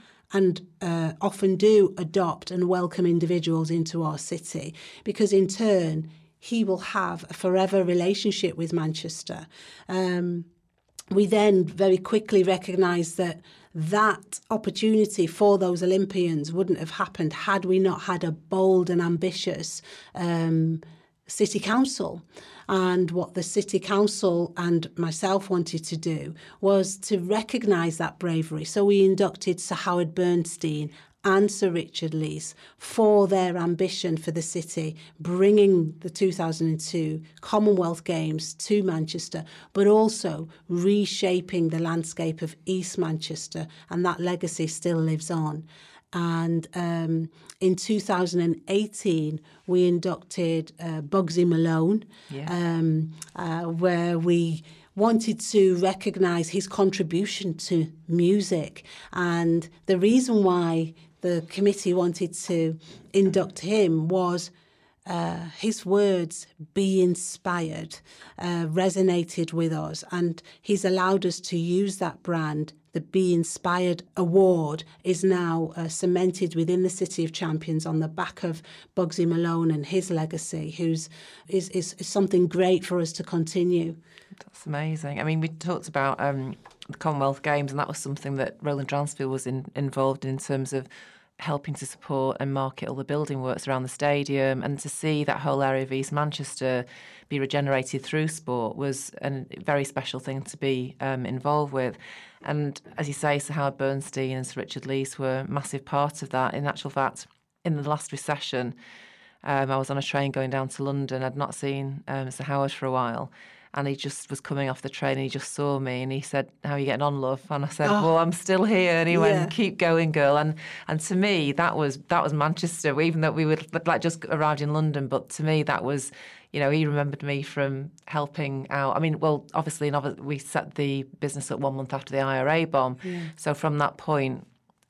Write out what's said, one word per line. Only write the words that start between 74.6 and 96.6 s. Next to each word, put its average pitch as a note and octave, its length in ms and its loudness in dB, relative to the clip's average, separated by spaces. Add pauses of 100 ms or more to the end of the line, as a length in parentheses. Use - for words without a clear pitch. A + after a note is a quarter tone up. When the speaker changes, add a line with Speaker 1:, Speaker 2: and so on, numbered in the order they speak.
Speaker 1:
is F3+ 180 0
now, E3+ 540 2
uh, E3 120 -4
cemented F3+ 640 0
within F3 280 2
the F#3 60 4
City F3+ 360 -4
of D#3+ 80 -4
Champions D#3+ 520 -2
on D#3+ 160 0
the D#3 80 0
back - 340 -6
of E3 200 -4 (340)
Bugsy E3+ 300 2
Malone E3 440 2
and D3 140 0
his F#3 260 -2
legacy, D#3 600 -4
who's, D#3+ 400 -2 (360)
is, F#3+ 240 -2
is, F#3 280 -4
is F3+ 100 -8
something F#3+ 380 2
great F3+ 400 2
for F3+ 120 -2
us E3 140 -2
to - 100 -10
continue. E3 760 0 (480)
Speaker 2:
That's - 220 -20
amazing. D#3 540 -4
I - 40 -2
mean, D#3+ 160 2
we D#3+ 80 0
talked D#3+ 400 -6
about, C#3 320 0
um, C3+ 360 -2 (320)
the - 100 -12
Commonwealth C#3 440 0
Games, D3 280 0
and C#3 80 -6
that D3 100 -2
was D3+ 100 -8
something C#3 380 -6
that - 260 -4
Roland C#3 260 -4
Dransfield C#3+ 420 -4
was C3 160 -4
in-, C3 280 -6
involved C3+ 500 -2
in, C3+ 80 -4
in C#3 60 -4
terms C3+ 340 -4
of C3 160 -4 (500)
helping D3 360 -6
to C3+ 100 -12
support C3+ 560 -4
and C#3 140 -4
market C3+ 340 -4
all C3 60 -6
the C3+ 100 -8
building D3 380 -4
works B2+ 260 -6
around C3 140 -2
the B2+ 80 -8
stadium, C#3 720 0
and C#3 160 -4
to D3 100 -10
see D3+ 340 -2
that C#3+ 180 -2
whole C#3 220 0
area C3+ 200 0
of C3 100 -6
East C3+ 200 -4
Manchester C3+ 760 -2 (420)